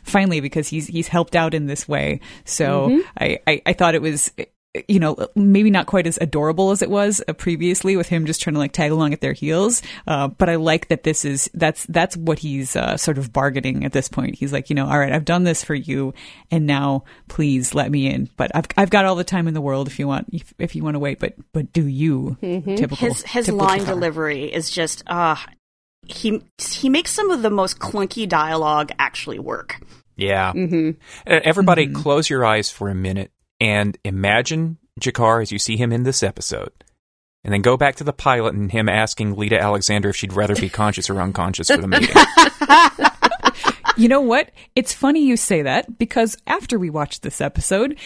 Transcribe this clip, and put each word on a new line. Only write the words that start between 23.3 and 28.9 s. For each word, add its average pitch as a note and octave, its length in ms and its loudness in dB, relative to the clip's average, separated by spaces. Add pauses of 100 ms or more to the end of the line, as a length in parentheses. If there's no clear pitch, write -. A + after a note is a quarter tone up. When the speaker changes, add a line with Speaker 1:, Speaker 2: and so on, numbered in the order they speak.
Speaker 1:
typical G3 200 0
Speaker 3:
line F#3+ 140 2
Speaker 1:
G'Kar. G3 60 -4
Speaker 3:
delivery D#3 680 -4
is D#3+ 180 -6
just, D#3+ 380 -6
uh, E3+ 280 0 (720)
he, - 360 -4 (160)
he - 300 -4
makes D4+ 220 2
some G#4 200 0
of C4 120 0
the A3 80 2
most G3 300 0
clunky G3+ 480 -4
dialogue D#3 680 0